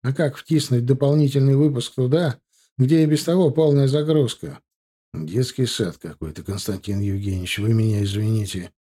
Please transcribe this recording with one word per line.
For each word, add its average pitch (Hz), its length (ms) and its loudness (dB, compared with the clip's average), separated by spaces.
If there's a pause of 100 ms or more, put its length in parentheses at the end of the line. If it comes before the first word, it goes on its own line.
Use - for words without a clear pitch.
А 135 100 -2
как 147 240 -2
втиснуть 135 480 0
дополнительный 139 680 4
выпуск 139 400 0
туда, 131 440 0 (380)
где 156 260 4
и - 20 4
без 151 180 2
того 170 280 2
полная 143 360 4
загрузка?» 143 720 0 (540)
«Детский 101 520 -4
сад 98 320 -4
какой-то, 80 440 -12
Константин 101 600 -6
Евгеньевич, 98 580 -4
вы 107 140 0
меня 110 300 0
извините. 101 680 -4 (140)